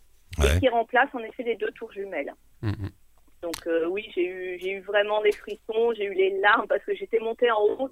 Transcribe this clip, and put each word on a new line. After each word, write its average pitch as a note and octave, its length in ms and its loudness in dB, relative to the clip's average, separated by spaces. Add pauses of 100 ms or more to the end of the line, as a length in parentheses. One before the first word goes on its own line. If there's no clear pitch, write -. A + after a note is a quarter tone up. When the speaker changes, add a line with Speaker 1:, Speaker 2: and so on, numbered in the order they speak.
(380)
Speaker 1:
Ouais. C#2+ 180 4
Speaker 2:
et F2+ 40 4
qui C4 80 4
remplace, A#3 460 2
en A#3+ 60 -6
effet, A3 240 -10
les A3+ 120 -2
deux G#3+ 160 -4
tours A3+ 200 -14
jumelles. F#3+ 400 -8 (300)
Speaker 3:
Mhm. G2+ 280 -6 (520)
Speaker 2:
Donc, E3+ 240 -6
euh, E3 200 0
oui, G#3 280 -4
j'ai F3+ 120 0
eu, F#3 340 -8
j'ai F#3 120 -4
eu G3 80 -6
vraiment G#3 420 0
des G#3 100 4
frissons, A3 640 -2
j'ai G3+ 80 -4
eu G3 100 -4
les F#3+ 260 2
larmes, G#3+ 280 4
parce F#3+ 160 0
que G3+ 100 -4
j'étais G3 260 -2
montée A3+ 300 0
en G#3+ 100 2
haut B3+ 320 2